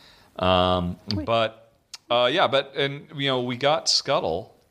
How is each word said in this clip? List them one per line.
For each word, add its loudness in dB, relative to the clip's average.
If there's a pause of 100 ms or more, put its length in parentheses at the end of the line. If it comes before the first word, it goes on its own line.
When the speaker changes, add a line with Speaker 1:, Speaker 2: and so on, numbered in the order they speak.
(400)
Speaker 1:
Um, 2 (160)
Speaker 2:
Wait. -4
Speaker 1:
but, -2 (380)
uh, 4
yeah, 2
but, 0
and, -4
you -2
know, 0
we -4
got 0
Scuttle -2 (180)